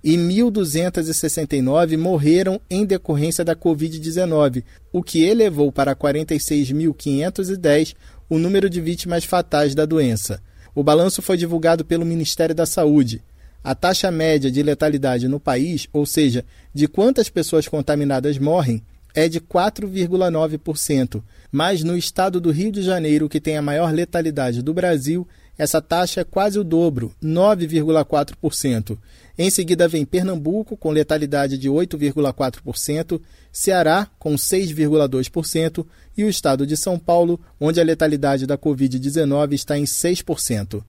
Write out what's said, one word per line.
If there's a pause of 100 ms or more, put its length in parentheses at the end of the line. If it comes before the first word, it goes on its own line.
E
mil
duzentos
e
sessenta
e
nove
morreram
em
decorrência
da
covid
dezenove, (280)
o
que
elevou
para
quarenta
e
seis
mil
quinhentos
e
dez (340)
o
número
de
vítimas
fatais
da
doença. (320)
O
balanço
foi
divulgado
pelo
Ministério
da
Saúde. (400)
A
taxa
média
de
letalidade
no
país,
ou
seja, (260)
de
quantas
pessoas
contaminadas
morrem, (320)
é
de
quatro
vírgula
nove
por
cento. (300)
Mas
no
estado
do
Rio
de
Janeiro,
que
tem
a
maior
letalidade
do
Brasil, (300)
essa
taxa
é
quase
o
dobro,
nove
vírgula
quatro
por
cento. (380)
Em
seguida
vem
Pernambuco,
com
letalidade
de
oito
vírgula
quatro
por
cento, (320)
Ceará, (100)
com
seis
vírgula
dois
por
cento, (300)
e
o
estado
de
São
Paulo, (220)
onde
a
letalidade
da
covid
dezenove
está
em
seis
por
cento.